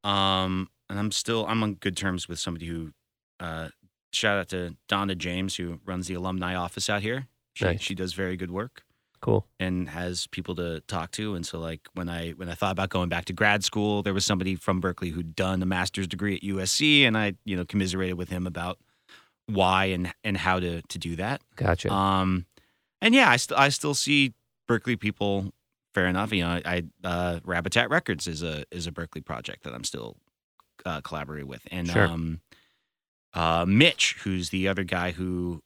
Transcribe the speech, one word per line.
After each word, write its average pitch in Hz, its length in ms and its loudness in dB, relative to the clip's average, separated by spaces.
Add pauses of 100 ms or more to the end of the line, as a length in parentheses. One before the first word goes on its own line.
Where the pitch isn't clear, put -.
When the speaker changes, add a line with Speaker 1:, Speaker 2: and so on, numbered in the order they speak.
Speaker 1:
Um, 95 640 2 (200)
and 98 100 -6
I'm 107 140 -2
still, 113 340 -2
I'm 113 160 0
on 104 120 0
good 92 220 -4
terms 90 320 -2
with 85 100 -8
somebody 82 280 -6
who, 82 260 -8 (460)
uh, 82 300 -8 (440)
shout 101 260 2
out 92 100 -4
to 87 280 -6 (120)
Donna 98 260 0
James, 90 420 -4
who 85 280 -6
runs 92 240 -6
the 95 60 -6
alumni 90 400 -2
office 90 360 -4
out 101 120 0
here. 123 260 -4 (260)
She, - 100 -4
Speaker 2:
Nice. 87 160 2
Speaker 1:
she - 140 -4
does 92 180 -4
very 92 240 -2
good 87 140 -6
work. 101 320 -8 (380)
Speaker 2:
Cool. 104 260 2 (140)
Speaker 1:
And 90 300 -2
has 87 380 -6
people 85 280 -8
to 85 320 -4
talk 85 240 -4
to. 107 220 -4
And 85 120 -4
so, 82 140 -8
like, 82 340 -8
when 87 140 -4
I, 85 220 -4
when 87 180 -10
I 85 60 -6
thought 95 180 0
about 92 160 0
going 90 220 0
back 85 160 -2
to 95 60 -6
grad 104 300 4
school, 104 400 0
there 98 120 0
was 101 100 2
somebody 95 320 0
from 92 240 0
Berkeley 90 300 -2
who'd 80 260 -6
done 92 260 0
a 92 40 0
master's 92 420 -2
degree 98 280 -2
at - 60 -8
U 98 160 -4
S 95 140 0
C, 147 320 6
and 113 120 4
I, 104 180 2 (100)
you 101 100 -2
know, 90 120 0
commiserated 92 500 0
with 87 140 -6
him 92 160 -2
about 87 320 -6 (680)
why 95 400 4
and, 90 260 0 (120)
and 101 140 0
how 92 200 4
to, 87 220 -2
to - 180 -12
do 85 180 -6
that. 107 260 -4 (140)
Speaker 2:
Gotcha. - 360 2
Speaker 1:
Um, 95 540 2 (560)
and 233 120 6
yeah, 262 160 8
I 120 60 6
st-, - 220 0
I 139 100 8
still 143 260 0
see 139 380 4 (340)
Berkeley 117 300 2
people. 98 560 0 (400)
Fair 92 140 2
enough. 98 260 0
You 92 120 2
know, 87 200 0
I, 87 200 -2 (200)
I, - 20 -4
uh, 87 340 -2
Rabbitat 92 500 0
Records 120 380 0
is 80 140 -6
a, 78 280 -6
is 85 160 -8
a 82 60 -8
Berkeley 80 280 -10
project - 440 -12
that 64 100 -10
I'm 60 100 -12
still, 57 320 -8 (680)
uh, 78 160 -4
collaborating 73 460 -8
with. 64 220 -14
And, 87 200 -2
Speaker 2:
Sure. 98 160 8
Speaker 1:
um, 82 340 -2 (960)
uh, 82 340 2
Mitch, 131 540 6
who's 92 280 -2
the 95 180 0
other 98 160 0
guy 90 260 0
who 87 560 -4